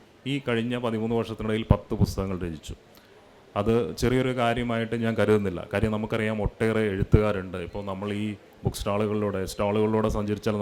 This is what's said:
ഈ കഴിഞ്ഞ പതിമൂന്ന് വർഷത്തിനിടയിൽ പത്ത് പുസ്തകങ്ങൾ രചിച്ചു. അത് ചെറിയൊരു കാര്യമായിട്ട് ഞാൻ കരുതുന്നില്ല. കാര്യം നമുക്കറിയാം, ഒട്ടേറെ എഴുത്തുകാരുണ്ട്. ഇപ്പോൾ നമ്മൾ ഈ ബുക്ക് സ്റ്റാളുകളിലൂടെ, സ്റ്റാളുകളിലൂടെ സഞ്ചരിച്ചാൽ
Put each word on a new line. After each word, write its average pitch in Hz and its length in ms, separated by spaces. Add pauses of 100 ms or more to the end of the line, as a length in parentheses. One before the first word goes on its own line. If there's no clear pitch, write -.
(320)
ഈ - 20 (140)
കഴിഞ്ഞ 120 260 (100)
പതിമൂന്ന് 113 360
വർഷത്തിനിടയിൽ 110 520
പത്ത് 104 280
പുസ്തകങ്ങൾ 95 360 (100)
രചിച്ചു. 80 280 (840)
അത് 110 140 (260)
ചെറിയൊരു 127 400
കാര്യമായിട്ട് 117 640
ഞാൻ 113 160
കരുതുന്നില്ല. 104 400 (120)
കാര്യം 107 240
നമുക്കറിയാം, 110 480
ഒട്ടേറെ 110 380 (100)
എഴുത്തുകാരുണ്ട്. 98 760
ഇപ്പോൾ 101 240
നമ്മൾ 95 180 (160)
ഈ - 20 (380)
ബുക്ക് - 160
സ്റ്റാളുകളിലൂടെ, 104 600 (120)
സ്റ്റാളുകളിലൂടെ 110 640
സഞ്ചരിച്ചാൽ 104 460